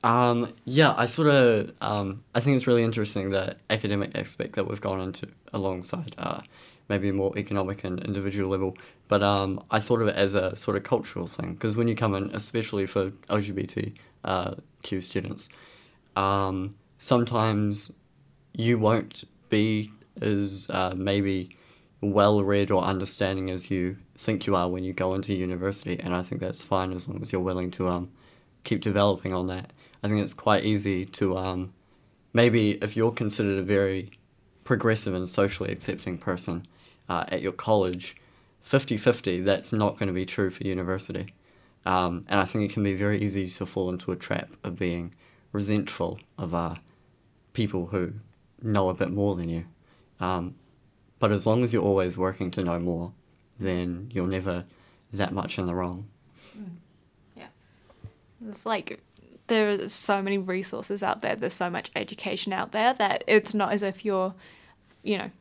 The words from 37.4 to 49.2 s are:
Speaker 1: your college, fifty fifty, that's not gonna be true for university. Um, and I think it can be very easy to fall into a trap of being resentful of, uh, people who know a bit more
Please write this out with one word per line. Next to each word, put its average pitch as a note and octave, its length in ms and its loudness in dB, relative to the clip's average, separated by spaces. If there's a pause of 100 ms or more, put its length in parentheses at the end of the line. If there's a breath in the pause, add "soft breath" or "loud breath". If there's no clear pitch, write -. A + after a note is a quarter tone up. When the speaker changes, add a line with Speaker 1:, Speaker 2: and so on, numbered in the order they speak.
Speaker 1:
your F#2+ 100 -2
college, F#2 640 0 (460 soft breath)
fifty C3+ 340 2
fifty, F#2 440 2
that's G2 320 0
not G#2 260 2
gonna G2 140 -2
be F#2 140 -2
true F#2+ 240 0
for - 140 -12
university. F#2 680 -4 (520 soft breath)
Um, F2+ 440 0
and G2 120 4
I F#2+ 40 2
think G#2+ 240 -2
it - 60 -6
can G#2+ 80 0
be G2 120 2
very G2+ 280 0
easy F#2+ 260 -2
to F2+ 180 -8
fall F#2 240 -2
into F2+ 220 -6
a F2 40 -2
trap - 340 -4 (140)
of F2+ 120 -8
being F2 380 -4 (380 soft breath)
resentful G2+ 640 -2 (180)
of, F2 180 -6
uh, E2+ 200 -2 (800 soft breath)
people G2 340 -2
who F2+ 260 -2 (500)
know G2+ 260 2
a F2+ 60 0
bit F#2+ 160 -2
more G2+ 260 0